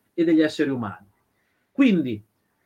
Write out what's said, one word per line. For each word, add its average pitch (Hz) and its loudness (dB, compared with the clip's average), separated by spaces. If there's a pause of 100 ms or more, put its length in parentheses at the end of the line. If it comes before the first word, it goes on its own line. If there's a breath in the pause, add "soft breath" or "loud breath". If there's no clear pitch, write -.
(140)
e 170 -2
degli 160 4
esseri 151 -2
umani. 117 -8 (680)
Quindi 156 0 (440)